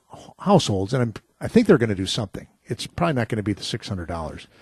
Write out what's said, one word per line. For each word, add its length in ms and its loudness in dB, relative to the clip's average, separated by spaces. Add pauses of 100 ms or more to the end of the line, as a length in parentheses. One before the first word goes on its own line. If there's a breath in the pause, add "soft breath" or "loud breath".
(140)
h-, 160 -20 (120)
households. 520 2
And 80 0
I'm, 120 -2 (280)
I 60 -8
think 180 4
they're 140 8
gonna 160 2
do 100 -2
something. 420 -6 (180)
It's 200 -8
probably 280 -2
not 160 -2
gonna 120 -2
be 120 -2
the 100 -6
six 260 -8
hundred 180 -6
dollars, 400 -8 (140 loud breath)